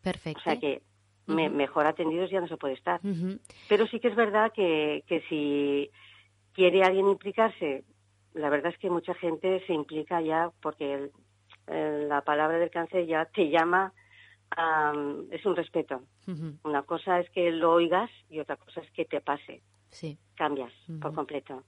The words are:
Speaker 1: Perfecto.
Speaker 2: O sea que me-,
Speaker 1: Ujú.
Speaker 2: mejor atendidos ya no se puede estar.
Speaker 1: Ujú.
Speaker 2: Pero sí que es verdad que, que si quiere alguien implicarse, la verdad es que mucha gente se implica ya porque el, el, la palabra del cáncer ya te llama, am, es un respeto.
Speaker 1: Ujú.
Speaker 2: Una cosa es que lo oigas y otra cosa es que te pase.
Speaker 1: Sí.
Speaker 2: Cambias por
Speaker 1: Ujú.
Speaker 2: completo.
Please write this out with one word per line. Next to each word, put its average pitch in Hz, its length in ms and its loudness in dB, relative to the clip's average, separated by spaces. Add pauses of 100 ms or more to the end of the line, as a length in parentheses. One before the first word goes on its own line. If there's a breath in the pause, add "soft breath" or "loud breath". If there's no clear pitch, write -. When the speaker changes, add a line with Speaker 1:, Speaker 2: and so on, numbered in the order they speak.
Speaker 1:
Perfecto. 165 380 -6
Speaker 2:
O - 40 -16
sea 156 160 0
que 143 220 -2 (460)
me-, 160 200 2
Speaker 1:
Ujú. 147 100 -2
Speaker 2:
mejor 147 300 2
atendidos 165 440 -2
ya 190 80 0
no 175 80 -4
se 165 80 -8
puede 139 200 -4
estar. 175 280 -4
Speaker 1:
Ujú. 185 360 -4 (280)
Speaker 2:
Pero 208 200 6
sí 226 120 -6
que 247 80 0
es 202 80 0
verdad 220 380 2
que, 151 540 0
que 165 200 0
si 143 640 0 (600 loud breath)
quiere 185 280 6
alguien 190 280 4
implicarse, 196 760 0 (500)
la 151 160 -2
verdad 147 220 0
es - 80 -16
que 190 100 -4
mucha 175 240 -2
gente 180 540 -2
se 185 60 -2
implica 156 480 -4
ya 160 300 0 (100)
porque 147 320 -6
el, 139 180 -6 (560)
el, 151 400 -2
la 143 140 0
palabra 156 380 2
del 170 100 2
cáncer 170 380 -2
ya 160 180 0
te 165 240 0
llama, 175 440 2 (580 soft breath)
am, 151 800 0
es - 140 -8
un 180 100 2
respeto. 151 480 -4 (240)
Speaker 1:
Ujú. 156 360 -8
Speaker 2:
Una 147 200 0
cosa 175 360 0
es 175 120 -4
que 175 200 2
lo 165 220 4
oigas 170 360 4 (200)
y 156 100 -8
otra 143 160 -6
cosa - 260 -14
es 147 100 -20
que 165 140 -4
te 147 160 -4
pase. - 400 -6 (300)
Speaker 1:
Sí. 151 260 -12 (180)
Speaker 2:
Cambias 143 360 -2 (300)
por 151 100 -4
Speaker 1:
Ujú. 156 40 -8
Speaker 2:
completo. 139 520 -8